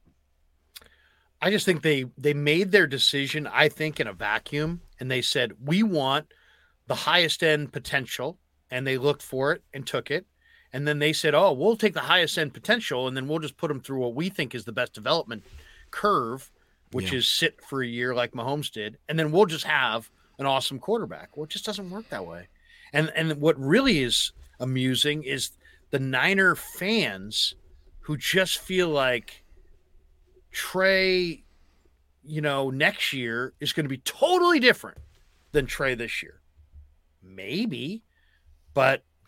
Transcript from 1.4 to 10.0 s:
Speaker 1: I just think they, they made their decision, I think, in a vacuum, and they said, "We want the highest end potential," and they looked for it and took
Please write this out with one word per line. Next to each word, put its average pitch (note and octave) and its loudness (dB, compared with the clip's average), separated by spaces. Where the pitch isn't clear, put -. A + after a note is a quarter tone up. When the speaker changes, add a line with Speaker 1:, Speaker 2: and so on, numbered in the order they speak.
Speaker 1:
I F3 2
just G3+ 0
think E3+ 2
they, C#3 2
they C#3+ 2
made D3+ 2
their F#3 6
decision, C#3 0
I B2+ 6
think, D#3 -4
in B2+ -4
a G#2 -6
vacuum, C#3+ -4
and B2+ -6
they B2+ 0
said, A#2+ -2
"We D#3+ 2
want D3+ 0
the C3 -4
highest E3 2
end D3+ 2
potential," C3 -6
and B2+ -6
they C3 0
looked C#3+ 0
for C3+ -2
it - -6
and C3+ -12
took - -4